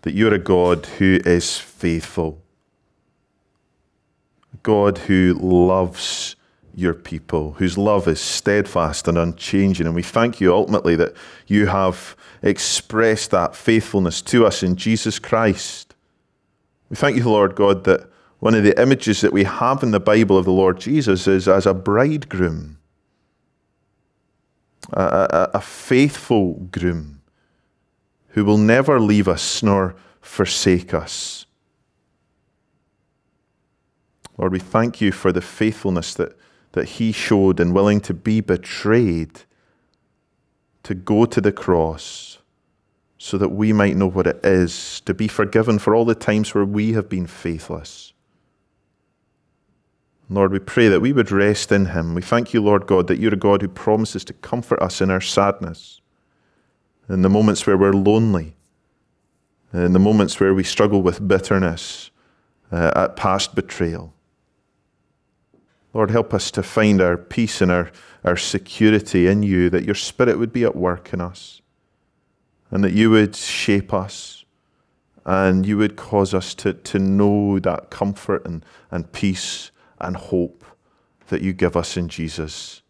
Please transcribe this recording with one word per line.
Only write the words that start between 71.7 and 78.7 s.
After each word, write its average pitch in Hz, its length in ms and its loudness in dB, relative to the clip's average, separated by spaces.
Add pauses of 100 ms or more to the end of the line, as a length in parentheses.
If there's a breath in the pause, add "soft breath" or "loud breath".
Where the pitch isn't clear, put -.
and 98 140 0
that 92 80 2
you 110 200 4
would 107 260 4
shape - 560 -4
us, - 500 -10 (800)
and 95 400 2
you 104 120 -2
would 107 180 0
cause 98 380 -2
us 92 220 -4
to, 95 180 -4
to - 260 -6
know 101 600 0
that 92 300 -4
comfort - 560 -6
and, 82 200 -12 (260 soft breath)